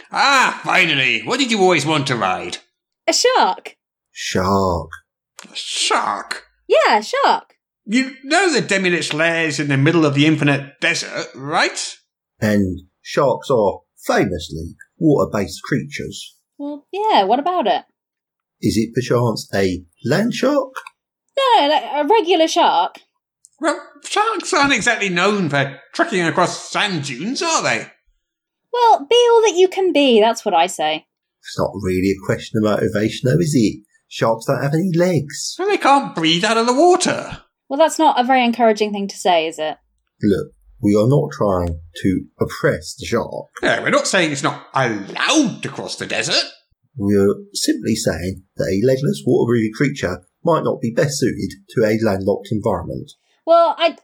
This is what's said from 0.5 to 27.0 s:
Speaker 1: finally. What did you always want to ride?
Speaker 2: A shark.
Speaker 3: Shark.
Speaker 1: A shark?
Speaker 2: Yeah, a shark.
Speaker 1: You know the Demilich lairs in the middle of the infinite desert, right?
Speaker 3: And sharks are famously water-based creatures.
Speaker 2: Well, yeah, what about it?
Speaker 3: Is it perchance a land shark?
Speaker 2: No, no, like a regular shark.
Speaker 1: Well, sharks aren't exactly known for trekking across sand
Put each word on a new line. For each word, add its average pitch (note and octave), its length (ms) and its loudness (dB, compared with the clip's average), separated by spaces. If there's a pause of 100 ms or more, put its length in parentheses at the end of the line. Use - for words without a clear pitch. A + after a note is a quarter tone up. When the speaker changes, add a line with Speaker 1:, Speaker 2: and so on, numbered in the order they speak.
Speaker 1:
finally. D3 580 2
What G3+ 180 -4
did B3 120 0
you G#3 100 2
always F3 240 4
want D3+ 220 0
to C3+ 80 0
ride? F#2 420 -2 (500)
Speaker 2:
A E4 60 0
shark. G4+ 640 0 (340)
Speaker 3:
Shark. F#2 800 -2 (640)
Speaker 1:
A - 40 -20
shark? - 880 -4 (240)
Speaker 2:
Yeah, G#4+ 300 4
a G#3+ 60 0
shark. - 520 -2 (300)
Speaker 1:
You C4 380 -2
know E4+ 280 2
the B3 100 2
Demilich F3 520 0
lairs D#3+ 460 0
in D3+ 80 -2
the C3+ 100 2
middle D#3 280 4
of C#3 100 2
the C#3+ 100 4
infinite D3 560 2
desert, D#3 540 -4
right? D#3+ 600 -4 (460)
Speaker 3:
And G2+ 380 0 (240)
sharks - 480 -2
are G#2+ 300 0 (260)
famously F2 680 -4 (220)
water-based A#2 640 0
creatures. - 720 -8 (220)
Speaker 2:
Well, C#4+ 340 -12
yeah, G4 340 2
what A#3 140 2
about E4+ 280 -2
it? D3+ 160 0 (800)
Speaker 3:
Is G2 160 -2
it A2+ 180 -4
perchance B2 580 0
a F#2 300 -2 (200)
land F#3+ 300 0
shark? C4+ 400 0 (640)
Speaker 2:
No, C5+ 60 0 (160)
no, C#4+ 80 2
like D4+ 160 2 (100)
a D4 140 -2
regular E4+ 400 4
shark. F#3+ 480 2 (680)
Speaker 1:
Well, E4+ 180 -2 (240)
sharks G#4 500 -2
aren't C#4+ 200 4
exactly G#3 360 0
known F3+ 400 0
for C#3 300 -2 (140)
trekking A#3+ 320 -2
across - 460 -2
sand F3+ 320 -2